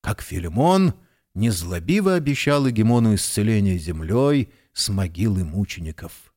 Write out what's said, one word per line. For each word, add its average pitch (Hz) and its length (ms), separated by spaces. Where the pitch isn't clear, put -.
Как - 200
Филимон 127 720
незлобиво 104 800
обещал 143 520
Игемону 113 480
исцеление 101 640
землёй 98 720
с - 160
могилы 95 540
мучеников. 82 920